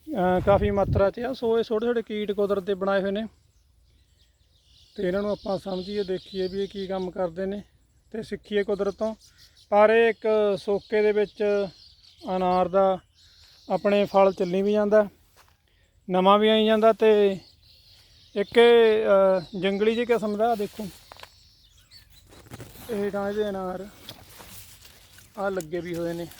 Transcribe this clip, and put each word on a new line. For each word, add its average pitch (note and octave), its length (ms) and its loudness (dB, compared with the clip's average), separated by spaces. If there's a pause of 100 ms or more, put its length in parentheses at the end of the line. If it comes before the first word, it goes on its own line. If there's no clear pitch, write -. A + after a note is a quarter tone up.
ਅਹ, F#3 380 0
ਕਾਫੀ G3+ 260 2
ਮਾਤਰਾ G3 380 0
'ਚ F#3 100 -6
ਆ। B3 140 -6
ਸੋ A3+ 260 -2
ਇਹ A3+ 40 0
ਛੋਟੇ G#3+ 220 -4
ਛੋਟੇ A#3+ 160 -2
ਕੀਟ G#3 300 -6
ਕੁਦਰਤ G3+ 320 -2
ਦੇ G3+ 100 -4
ਬਣਾਏ G3 280 -2
ਹੋਏ G3 100 -2
ਨੇ, G#3+ 140 -4 (1700)
ਤੇ G3 100 -4
ਇਹਨਾਂ F#3+ 140 -2
ਨੂੰ G#3 100 -4
ਆਪਾਂ G3 260 -6
ਸਮਝੀਏ, G3 460 -8
ਦੇਖੀਏ F#3 440 -6
ਵੀ G3 160 -6
ਇਹ G3 40 -6
ਕੀ G3 200 -10
ਕੰਮ F#3 240 -6
ਕਰਦੇ F3+ 340 -6
ਨੇ, G3 180 -8 (480)
ਤੇ A3 120 -10
ਸਿੱਖੀਏ G#3 400 -4
ਕੁਦਰਤ G3 300 -4
ਤੋਂ। A3 220 -6 (540)
ਪਰ G#3 200 6
ਇਹ A3+ 200 4
ਇੱਕ A3 180 -4 (300)
ਸੋਕੇ G#3 440 -2
ਦੇ G#3+ 100 4
ਵਿੱਚ G#3 560 -2 (680)
ਅਨਾਰ F#3 320 2
ਦਾ F#3+ 320 2 (680)
ਆਪਣੇ D4+ 360 2
ਫਲ G3 280 4
ਚੱਲੀ F#3 280 -2
ਵੀ G3+ 100 0
ਜਾਂਦਾ, G#3 360 2 (1040)
ਨਵਾਂ F#3+ 300 4
ਵੀ G#3+ 100 4
ਆਈ A3 160 4
ਜਾਂਦਾ। A3 280 4
ਤੇ G#3 440 2 (1000)
ਇੱਕ G3+ 220 -4
ਇਹ, A3+ 480 6
ਅਹ, F#3+ 540 2
ਜੰਗਲੀ G3 360 0
ਜਿਹੀ A#3+ 100 -2
ਕਿਸਮ G#3 320 -2
ਦਾ, A3+ 140 0
ਆਹ A#3 40 -2
ਦੇਖੋ, G#3 320 -8 (2000)
ਇਹ G3+ 220 -4
ਤਾਂ G3+ 180 -6
ਇਹਦੇ G#3 200 -4
ਅਨਾਰ F#3+ 380 -8 (1500)
ਆਹ G3+ 140 -4
ਲੱਗੇ F3 280 -6
ਵੀ E3+ 160 -10
ਹੋਏ E3+ 180 -6
ਨੇ। E3+ 140 -10 (120)